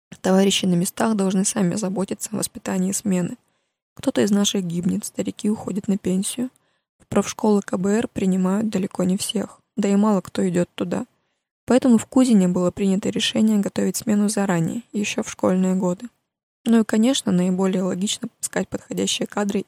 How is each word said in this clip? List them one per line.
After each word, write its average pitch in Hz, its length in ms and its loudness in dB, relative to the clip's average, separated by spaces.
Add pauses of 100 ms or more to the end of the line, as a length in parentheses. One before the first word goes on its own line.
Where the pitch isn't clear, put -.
(220)
Товарищи 190 440 4
на 180 100 2
местах 220 400 0
должны 190 300 0
сами 175 300 0
заботиться 190 560 -6
о 202 60 -6
воспитании 190 540 -4
смены. 185 460 -2 (580)
Кто-то - 260 -2
из 208 100 2
наших 202 320 2
гибнет, 175 420 -2
старики - 440 -6
уходят 196 380 -6
на 190 120 0
пенсию. 190 500 -4 (480)
В - 80 -20
профшколы 202 560 0
К - 160 -6
Б 202 220 0
Р 254 80 -2
принимают 190 600 0
далеко 185 340 -4
не 185 140 0
всех, - 420 -6 (180)
да 202 120 0
и 202 60 4
мало 202 260 2
кто - 280 -4
идёт 175 240 0
туда. 190 320 -6 (600)
Поэтому 247 320 6
в - 100 -4
Кузине 226 420 6
было 180 220 2
принято 196 380 0
решение 220 480 2
готовить 196 380 0
смену 208 320 0
заранее, 196 640 0
ещё 214 320 -4
в - 80 -12
школьные 185 440 0
годы. 180 340 -4 (560)
Ну 226 160 4
и, - 20 2
конечно, 214 480 0
наиболее 185 520 0
логично 190 440 -4 (140)
искать - 260 -4
подходящие - 600 -6
кадры 202 400 -2